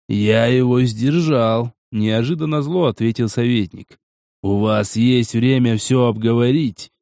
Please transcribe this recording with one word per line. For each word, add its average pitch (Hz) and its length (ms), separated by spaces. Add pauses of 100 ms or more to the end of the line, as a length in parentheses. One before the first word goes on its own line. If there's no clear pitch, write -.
Я 110 380
его 123 380
сдержал", 120 880 (180)
неожиданно 139 720
зло 170 240
ответил 113 420
советник. 113 680 (440)
"У 98 160
вас 107 380
есть 120 380
время 123 420
все 123 300
обговорить, 117 840 (100)